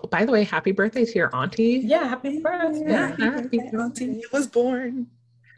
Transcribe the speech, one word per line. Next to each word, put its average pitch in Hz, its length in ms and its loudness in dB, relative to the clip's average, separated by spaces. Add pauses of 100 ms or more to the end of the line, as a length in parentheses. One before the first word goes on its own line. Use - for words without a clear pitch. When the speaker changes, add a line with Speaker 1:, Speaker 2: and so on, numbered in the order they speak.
Speaker 1:
By 175 140 2
the 254 80 2
way, 214 140 4
happy 160 260 0
birthday 220 320 2
to 233 80 0
your - 240 2
auntie. 226 480 2
Speaker 2:
Yeah, 285 240 2
happy 269 320 -4
birthday. 320 480 0
Speaker 1:
Yeah, 277 220 2
Speaker 3:
Happy 240 140 -4
Speaker 1:
happy 240 360 -2
Speaker 3:
birthday, 220 180 -6
auntie. 240 440 -6
It 226 100 -14
was 269 160 0
born. 247 600 -2 (500)